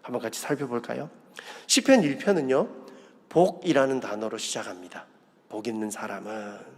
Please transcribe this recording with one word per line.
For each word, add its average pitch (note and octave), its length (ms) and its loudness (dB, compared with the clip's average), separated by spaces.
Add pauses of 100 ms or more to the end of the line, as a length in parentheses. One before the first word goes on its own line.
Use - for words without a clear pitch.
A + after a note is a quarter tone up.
한번 B2 180 -6
같이 A2 200 -8
살펴볼까요? B2+ 680 -4 (580)
시편 C4 360 6
일 C#3+ 160 2
편은요, D#3 500 4 (640)
복이라는 C#3 720 4
단어로 A2 360 -6
시작합니다. F#2+ 720 -10 (420)
복 G#2+ 180 -8
있는 A2 240 -4
사람은. G#2 880 -10